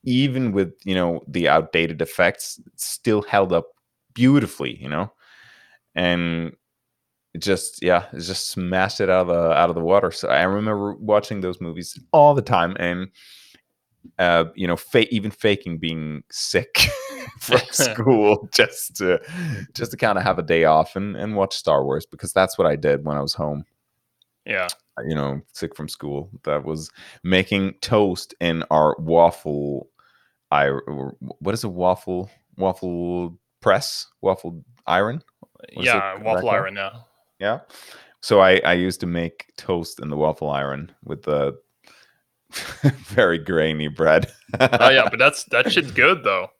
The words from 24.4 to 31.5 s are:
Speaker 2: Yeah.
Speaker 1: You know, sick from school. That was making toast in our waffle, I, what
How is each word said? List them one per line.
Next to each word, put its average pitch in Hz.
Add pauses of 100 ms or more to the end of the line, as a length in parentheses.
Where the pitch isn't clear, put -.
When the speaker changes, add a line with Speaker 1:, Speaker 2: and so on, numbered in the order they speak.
Speaker 2:
Yeah. 92 (380)
Speaker 1:
You 78
know, 71 (120)
sick -
from 76
school. 71 (140)
That 73
was 78 (320)
making 92
toast 101
in 82
our 78
waffle, 78 (600)
I, 71
what 69